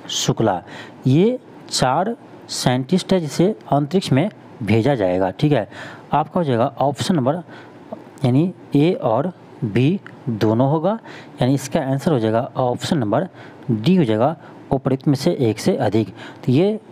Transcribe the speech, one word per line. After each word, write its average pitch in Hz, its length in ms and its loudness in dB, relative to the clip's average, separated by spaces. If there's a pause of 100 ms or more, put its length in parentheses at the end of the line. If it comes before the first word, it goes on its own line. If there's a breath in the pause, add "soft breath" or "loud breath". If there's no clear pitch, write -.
(100)
शुक्ला, 95 520 0 (440 loud breath)
ये 185 320 4 (320)
चार 165 440 0 (360)
साइंटिस्ट 131 600 0
है 190 80 4
जिसे 160 280 0 (240)
अंतरिक्ष 147 400 0
में 147 160 2 (340)
भेजा 110 320 2
जाएगा, 92 360 0
ठीक 147 220 0
है। 113 160 0 (440 loud breath)
आपका 156 280 0
हो 170 40 -2
जाएगा 123 220 2 (120)
ऑप्शन 139 360 -2
नंबर 151 280 0 (840 loud breath)
यानी 139 280 2 (240)
ए 156 180 4
और 127 380 0 (320)
बी 127 360 0 (300)
दोनों 113 400 2
होगा, 165 280 0 (420 loud breath)
यानी 131 140 2
इसका 143 280 -2
आंसर 135 300 -2
हो 135 60 2
जाएगा 113 380 0
ऑप्शन 131 420 -2
नंबर 123 300 0 (420 loud breath)
डी 120 260 2
हो 175 80 4
जाएगा, 113 320 2 (340 loud breath)
उपरोक्त 135 380 -2
में 143 80 4
से 175 240 -2
एक 110 180 0
से - 200 0
अधिक। 107 360 0 (300 loud breath)
तो 127 80 2
ये 196 260 2 (140)